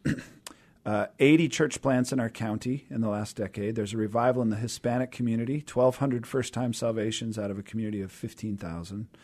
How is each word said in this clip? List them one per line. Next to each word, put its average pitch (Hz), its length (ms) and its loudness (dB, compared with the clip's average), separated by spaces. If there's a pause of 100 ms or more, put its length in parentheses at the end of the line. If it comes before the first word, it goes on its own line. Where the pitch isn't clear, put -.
<clears throat> - 160 -4 (640)
uh, 107 200 0 (120)
eighty 151 300 8
church - 340 0
plants 127 280 2
in 131 80 0
our 117 120 0
county 117 600 -4
in 117 120 -2
the 110 80 0
last 104 260 -4
decade. 104 380 -2
There's 104 180 -2
a 113 60 -4
revival 117 420 2
in 113 80 2
the 107 80 2
Hispanic 120 540 -2
community, 120 500 0
twelve 127 380 4
hundred 123 280 0
first-time 123 460 -2
salvations 110 680 -2
out 104 120 -2
of 98 80 -6
a 101 40 -6
community 107 380 -4
of 95 100 -6
fifteen 110 460 -8
thousand. 92 520 -8 (160)